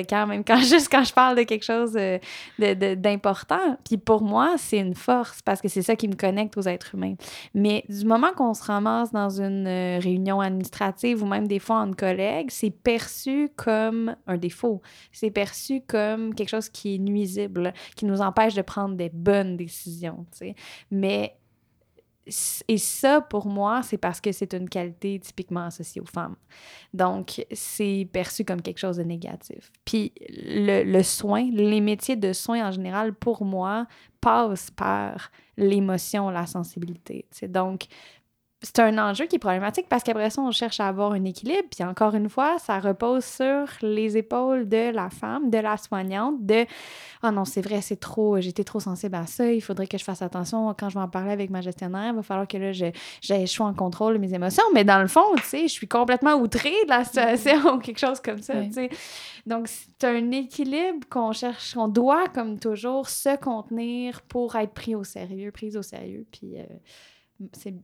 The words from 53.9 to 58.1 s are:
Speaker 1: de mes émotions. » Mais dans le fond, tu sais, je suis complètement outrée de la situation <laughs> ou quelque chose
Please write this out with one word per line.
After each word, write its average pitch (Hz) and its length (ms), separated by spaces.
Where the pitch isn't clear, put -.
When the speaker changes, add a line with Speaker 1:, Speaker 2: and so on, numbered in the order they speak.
Speaker 1:
de 214 40
mes 190 140
émotions. » 185 300
Mais 214 100
dans 196 180
le 185 60
fond, 320 160
tu - 60
sais, 285 180
je 330 120
suis - 140
complètement 247 480
outrée 262 480
de 302 60
la 247 160
situation 247 540
<laughs> 277 160
ou 254 40
quelque 233 200
chose 269 200